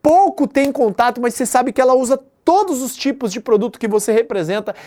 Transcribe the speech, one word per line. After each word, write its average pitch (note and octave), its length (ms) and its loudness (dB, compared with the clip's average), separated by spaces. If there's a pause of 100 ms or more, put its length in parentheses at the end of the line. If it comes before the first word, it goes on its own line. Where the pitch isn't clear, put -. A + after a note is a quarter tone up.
pouco F4 460 2
tem C#4 240 0
contato, A#3+ 500 0
mas A#3+ 140 -2
você B3+ 100 -2
sabe B3 260 0
que - 80 -2
ela C4 140 4
usa C4 260 0 (300)
todos F4+ 320 0
os B3+ 140 -8
tipos C4 360 -4
de A3 80 -10
produto A3 380 0
que A#3 100 -4
você G#3+ 240 -2
representa, G#3 640 -2 (140)